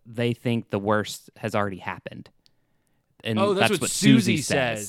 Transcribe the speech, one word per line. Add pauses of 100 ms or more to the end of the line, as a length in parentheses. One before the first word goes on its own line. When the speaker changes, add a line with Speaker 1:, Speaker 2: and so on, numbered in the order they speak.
Speaker 1:
they
think
the
worst
has
already
happened. (1000)
And
Speaker 2:
Oh,
that's
Speaker 1:
that's
Speaker 2:
what
Speaker 1:
what
Speaker 2:
Susie
Speaker 1:
Susie
Speaker 2:
says. (100)